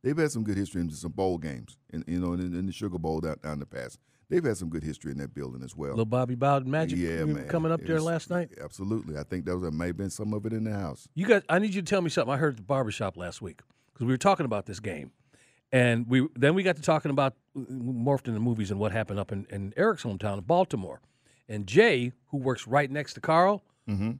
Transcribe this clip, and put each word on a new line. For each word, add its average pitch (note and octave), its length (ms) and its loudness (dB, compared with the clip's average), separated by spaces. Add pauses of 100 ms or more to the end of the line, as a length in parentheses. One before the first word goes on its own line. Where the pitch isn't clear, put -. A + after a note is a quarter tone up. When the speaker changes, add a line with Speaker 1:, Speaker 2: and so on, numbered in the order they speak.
Speaker 1:
They've D3 140 0
had D3+ 140 2
some A2+ 120 -2
good G#2 140 0
history F#2+ 240 -2
in E2+ 80 0
some D2+ 220 -8
bowl F#2 260 2
games, C#2 400 -8 (140)
in, E2 160 -8
you E2+ 120 -2
know, F2 140 -2
in, F2+ 80 -2
in F2+ 240 -4
the F#2+ 80 -4
Sugar F#2 240 -6
Bowl D#2+ 240 -2
down, D#2 220 -4
down D2+ 100 -6
in D2 60 -6
the C#2+ 80 -10
past. - 320 -12 (300)
They've F3 140 2
had A2+ 140 0
some F2 120 -6
good D#2+ 140 -6
history D2+ 280 -6
in C2+ 80 -6
that C2 140 -8
building B1+ 300 -10
as C2 120 -14
well. C#2+ 160 -6
Speaker 2:
Little A2+ 140 0
Bobby B2 300 0
Bowden C3+ 360 2
magic D#3+ 280 0
Speaker 1:
Yeah, E3 240 0
Speaker 2:
we D3+ 100 0
Speaker 1:
man. C#3+ 160 -6
Speaker 2:
coming D#3+ 220 2
up E3 100 0
Speaker 1:
It - 60 -8
Speaker 2:
there E3 100 2
Speaker 1:
was, D#3 80 0
Speaker 2:
last E3 240 -2
night? F3 200 -2 (120)
Speaker 1:
absolutely. E2+ 560 -4
I D2 60 -6
think F2 220 -6
that F2+ 120 -2
was, F2 140 -4
may D#2+ 160 -2
have F2 100 -4
been G2 120 -2
some G#2+ 240 -4
of G#2+ 120 -4
it A2+ 80 -2
in A2 100 -2
the A2 100 -2
house. F#2 400 -6
Speaker 2:
You F3 140 -2
guys, G#3+ 220 6
I E3+ 100 6
need G#3 160 0
you G3+ 60 -2
to E3+ 80 -6
tell G3 120 4
me E3+ 80 2
something C3+ 240 0
I C#3 40 0
heard D3 160 2
at A2+ 40 -10
the G#2 60 -16
barbershop A2 540 -2
last F2 240 -10
week, F2+ 200 -12 (320)
'cause A#2 140 -4
we C3 60 4
were B2+ 40 2
talking F#3 280 4
about G#2+ 200 -2
this G2+ 140 -10
game. E2+ 320 -10 (600)
And A#2+ 360 4
we, B2+ 280 4
then C#3 200 6
we F#3+ 80 2
got F3+ 140 4
to D3+ 40 -14
talking D#3 300 2
about, C3+ 240 2 (220)
morphed B2+ 680 0
into A2 140 -2
movies A2 300 0
and G2 80 -2
what G#2+ 120 0
happened G#2 280 -2
up G2 120 -4
in, G2 180 -6
in G2 280 -8
Eric's G3 260 0
hometown G2+ 340 -4
of F#2+ 100 -10
Baltimore. B2+ 520 0 (480)
And G#2 200 -6
Jay, B2+ 440 6 (160)
who D3 100 -6
works B2+ 300 -2
right C#3 220 4
next C#3+ 260 -6
to - 60 -12
Carl, F3+ 420 4 (260)
Speaker 1:
Mm-hmm. G#2 300 0